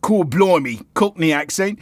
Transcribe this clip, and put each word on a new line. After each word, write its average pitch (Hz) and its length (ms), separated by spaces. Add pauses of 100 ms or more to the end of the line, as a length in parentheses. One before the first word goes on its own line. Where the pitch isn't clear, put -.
Cool, 202 240
blimey, 139 680
Cockney 175 380
accent. 190 500